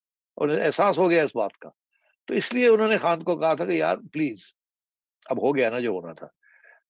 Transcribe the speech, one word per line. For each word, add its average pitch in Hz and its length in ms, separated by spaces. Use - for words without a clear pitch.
उन्हें 151 200
एहसास 165 400
हो 180 100
गया 170 160
इस 135 120
बात 104 200
का। - 160
तो - 60
इसलिए 247 340
उन्होंने 220 300
खान 170 240
को 175 140
कहा 156 200
था 160 100
कि 175 160
यार 165 140
please, 147 580
अब 120 80
हो 120 140
गया 127 160
ना 117 100
जो 110 200
होना 82 140
था, - 200